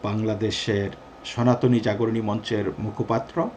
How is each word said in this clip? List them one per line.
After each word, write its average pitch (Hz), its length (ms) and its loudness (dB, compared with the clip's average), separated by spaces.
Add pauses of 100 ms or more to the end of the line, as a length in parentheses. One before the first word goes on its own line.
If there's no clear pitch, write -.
বাংলাদেশের 104 840 0 (360)
সনাতনী 120 540 4
জাগরণী 110 420 0
মঞ্চের 104 440 -2 (140)
মুখপাত্র 131 760 -2